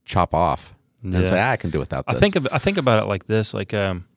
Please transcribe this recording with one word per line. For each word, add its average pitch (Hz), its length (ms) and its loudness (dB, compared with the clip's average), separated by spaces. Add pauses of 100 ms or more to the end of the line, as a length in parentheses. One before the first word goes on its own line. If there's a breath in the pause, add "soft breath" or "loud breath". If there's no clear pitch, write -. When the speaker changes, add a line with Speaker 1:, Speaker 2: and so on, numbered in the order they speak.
Speaker 1:
chop - 300 0
off 80 400 0 (280)
and 92 120 -4
Speaker 2:
Yeah. 90 100 4
Speaker 1:
say, 92 160 2
"Ah, 123 120 0
I 113 40 -2
can 85 140 -6
do 76 80 -2
without 65 280 -6
Speaker 2:
I - 60 -2
Speaker 1:
this." - 80 0
Speaker 2:
think 196 160 4
of, 139 160 -2
I 151 60 0
think 196 180 -2
about 123 260 4
it 101 40 -4
like 101 220 -4
this, 107 260 0
like, 101 180 -6
um, 95 320 -2 (120)